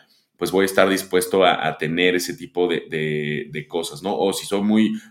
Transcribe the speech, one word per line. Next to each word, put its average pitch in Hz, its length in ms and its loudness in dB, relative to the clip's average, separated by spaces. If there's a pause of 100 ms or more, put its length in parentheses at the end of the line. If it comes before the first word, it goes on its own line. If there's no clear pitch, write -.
(360)
pues 82 160 -4
voy 95 100 4
a 98 40 4
estar 95 220 4
dispuesto 92 560 2
a, 85 220 2
a 78 120 -4
tener 87 360 0
ese 87 200 -4
tipo 87 340 -2
de, 82 200 -2
de, 76 600 -4
de 76 160 -10
cosas, 82 380 -6
¿no? 95 120 -2
O 95 160 0
si - 140 -8
soy 101 160 -2
muy, 107 300 4 (180)